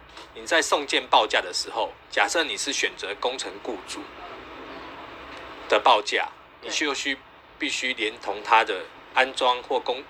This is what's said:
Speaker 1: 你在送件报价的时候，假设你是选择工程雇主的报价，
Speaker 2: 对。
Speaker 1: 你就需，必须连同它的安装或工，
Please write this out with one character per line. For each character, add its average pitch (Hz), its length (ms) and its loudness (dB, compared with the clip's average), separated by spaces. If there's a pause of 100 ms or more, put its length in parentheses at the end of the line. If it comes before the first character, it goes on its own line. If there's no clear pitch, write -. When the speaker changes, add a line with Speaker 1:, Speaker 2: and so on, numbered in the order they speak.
(340)
Speaker 1:
你 113 120 -14
在 165 160 4
送 143 260 2
件 131 200 0
报 113 200 6
价 113 140 2
的 90 120 -4
时 - 160 -4
候， 110 240 -2 (160)
假 104 180 4
设 165 160 2
你 110 140 -6
是 139 160 -4
选 101 240 0
择 98 220 -6
工 131 180 -2
程 101 140 -8 (120)
雇 110 140 -6 (100)
主 101 140 -10 (1700)
的 107 120 6
报 107 220 8
价， 92 280 0 (320)
Speaker 2:
对。 - 80 -10
Speaker 1:
你 - 60 -2
就 147 180 2
需， 135 240 -2 (420)
必 147 100 -2
须 127 240 -2
连 107 280 -2
同 104 220 -6
它 113 200 8
的 95 220 -4 (280)
安 131 200 4
装 123 300 2
或 131 160 0
工， 127 300 -2